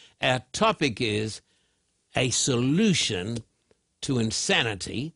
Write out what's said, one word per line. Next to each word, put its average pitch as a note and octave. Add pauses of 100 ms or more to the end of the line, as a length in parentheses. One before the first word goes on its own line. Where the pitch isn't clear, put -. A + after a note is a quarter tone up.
(220)
Our B2+
topic E3
is G#2+ (760)
a B2+
solution B2 (640)
to C3
insanity A2